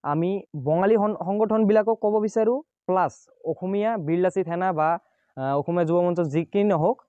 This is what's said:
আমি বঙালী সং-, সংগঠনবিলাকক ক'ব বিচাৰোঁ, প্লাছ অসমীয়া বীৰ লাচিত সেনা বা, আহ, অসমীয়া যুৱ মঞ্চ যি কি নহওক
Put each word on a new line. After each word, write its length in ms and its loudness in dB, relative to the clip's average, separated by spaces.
আমি 260 0
বঙালী 320 4
সং-, 300 0
সংগঠনবিলাকক 760 2
ক'ব 200 0
বিচাৰোঁ, 380 0
প্লাছ 280 0
অসমীয়া 520 -2
বীৰ 220 -2
লাচিত 280 0
সেনা 260 -2
বা, 140 0
আহ, 200 -4
অসমীয়া 280 0
যুৱ 180 2
মঞ্চ 180 0
যি 240 -2
কি 180 -2
নহওক 340 2